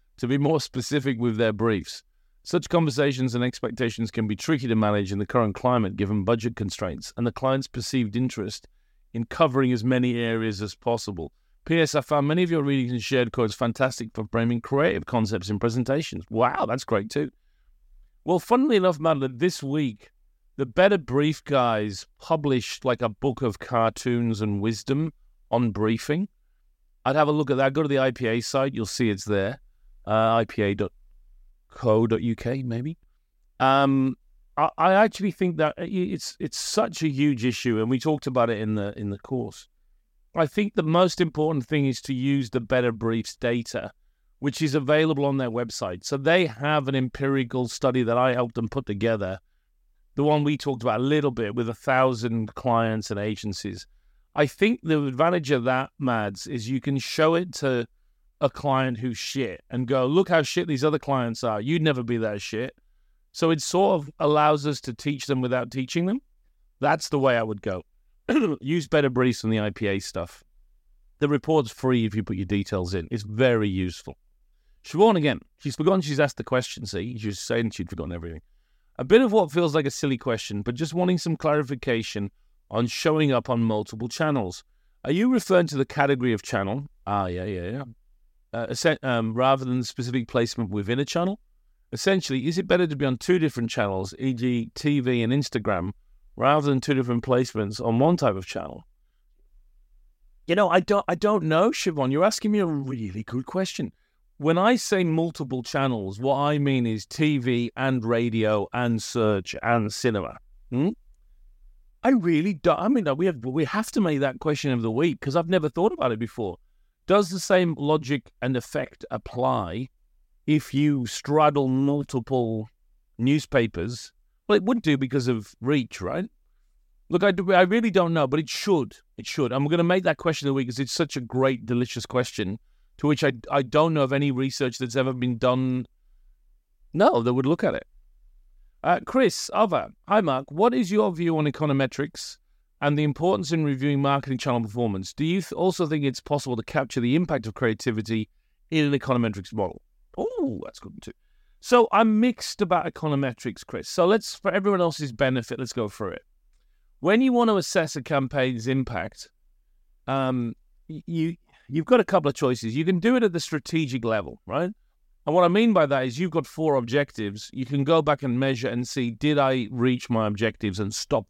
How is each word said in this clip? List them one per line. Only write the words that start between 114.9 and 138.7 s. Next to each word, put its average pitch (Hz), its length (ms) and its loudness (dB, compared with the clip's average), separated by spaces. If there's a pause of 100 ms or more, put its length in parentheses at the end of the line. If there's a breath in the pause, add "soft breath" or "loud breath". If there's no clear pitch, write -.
week 135 300 0
'cause 135 160 -2
I've 165 120 0
never 165 200 2
thought 180 240 0
about 131 200 0
it 107 60 -4
before. 110 380 -6 (500)
Does 190 240 4
the 185 100 -6
same 180 380 2
logic 143 520 -2 (120)
and 127 140 0
effect - 540 -8
apply 120 800 -4 (580)
if 147 280 2
you 139 320 2
straddle 143 640 2
multiple 131 1000 -2 (480)
newspapers? 120 960 0 (360)
Well, - 80 6
it 185 80 0
would 233 180 0
do 147 160 2
because 131 300 -2
of 113 340 -2
reach, 127 400 -2
right? 147 260 -4 (800)
Look, 175 140 0
I 202 80 6
do, 185 220 0
I 180 100 8
really 220 280 2
don't 175 220 2
know, 151 140 2
but 139 140 0
it 151 100 -4
should. 156 460 0 (200)
It 110 100 -14
should. 127 260 -2
I'm 139 160 0
gonna 170 160 2
make 180 200 2
that 165 140 2
question 151 280 -2
of 139 40 2
the 135 40 2
week 131 140 -2
'cause 123 120 -4
it's 131 120 -4
such - 240 -2
a 131 60 -4
great, 127 420 0
delicious 120 400 -2
question 110 540 -4 (400)
to - 80 0
which 151 180 2
I, 135 80 4 (180)
I 143 120 2
don't 151 320 4
know 147 80 2
of 131 100 0
any 143 180 2
research 131 480 -2
that's 120 160 -6
ever 131 180 0
been 123 240 -2
done, 127 500 0 (1080)
no, 180 300 4
that 123 120 2
would 135 120 0
look 170 180 2
at 156 100 0
it. - 120 -6 (960)